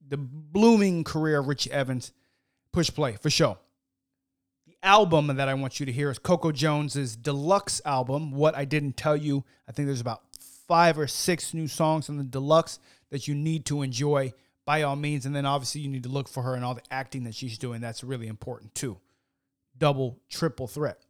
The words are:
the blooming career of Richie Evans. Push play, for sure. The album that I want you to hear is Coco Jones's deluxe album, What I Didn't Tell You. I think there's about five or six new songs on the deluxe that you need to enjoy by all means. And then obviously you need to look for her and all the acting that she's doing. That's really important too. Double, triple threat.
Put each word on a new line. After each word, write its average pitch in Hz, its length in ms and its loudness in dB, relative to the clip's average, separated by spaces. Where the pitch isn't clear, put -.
the 139 120 -6
blooming 170 840 4
career 156 340 0
of 135 100 0
Richie 135 240 -4
Evans. 131 400 -2
Push 170 180 0
play, 127 260 -2
for 151 140 0
sure. 123 260 2
The - 160 -20
album 185 460 6
that 135 200 0
I 135 60 0
want 135 260 -4
you 139 60 -4
to 131 60 -4
hear 139 180 -2
is - 80 -6
Coco 170 340 2
Jones's 143 640 -2
deluxe 147 680 0
album, 139 480 -2
What 143 240 2
I 143 80 -4
Didn't 143 320 -2
Tell 151 200 0
You. 143 280 -2
I - 40 -16
think 143 140 -4
there's 135 140 -4
about 113 220 -8
five 165 320 6
or 147 80 0
six - 480 -2
new 160 140 -4
songs 156 400 0
on 147 80 -8
the 143 80 -6
deluxe 139 540 2
that 143 180 -6
you 147 60 -2
need 156 320 -2
to 143 160 -2
enjoy 135 500 0
by 151 180 2
all 139 140 0
means. 147 300 -4
And 143 80 -4
then 139 120 -2
obviously 143 360 -2
you 139 60 -6
need 131 140 -6
to 123 60 -10
look 135 200 -4
for 131 140 -6
her 127 120 -4
and 123 100 -6
all 127 100 -4
the - 160 -12
acting 131 340 -8
that 113 100 -10
she's 117 240 -10
doing. 117 220 -8
That's 117 220 -10
really 123 240 -8
important 110 480 -12
too. 110 240 -8
Double, 135 400 0
triple - 380 -4
threat. 143 320 -6